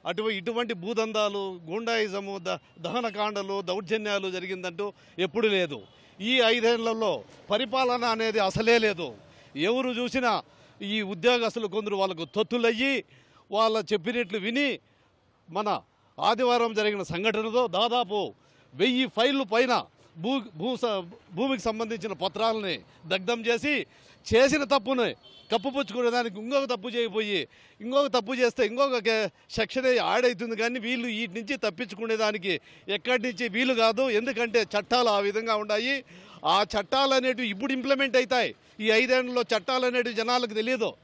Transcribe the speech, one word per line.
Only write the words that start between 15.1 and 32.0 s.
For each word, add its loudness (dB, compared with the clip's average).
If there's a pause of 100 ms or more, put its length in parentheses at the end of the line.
మన -2 (600)
ఆదివారం 2
జరిగిన 0 (100)
సంఘటనతో 0 (160)
దాదాపు 0 (540)
వెయ్యి 2 (120)
ఫైళ్లు 2
పైన 4 (500)
భూ-, -2 (100)
భూ -2 (140)
స-, 0 (320)
భూమికి 0
సంబంధించిన -6 (120)
పత్రాలని -2 (360)
దగ్ధం -2
చేసి 0 (520)
చేసిన 4 (100)
తప్పుని 2 (420)
కప్పుపుచ్చుకునే 0
దానికి -2
ఇంకొక 0
తప్పు -4
చేయబోయి -2 (400)
ఇంకొక 2
తప్పు 0
చేస్తే 2
ఇంకొక 0 (100)
కే-, 2 (280)
సెక్షన్ -2
యాడ్ 4
అవుతుంది -2
కానీ -2
వీళ్ళు -2 (100)
వీటి -6
నుంచి -6 (100)
తప్పించుకునే -4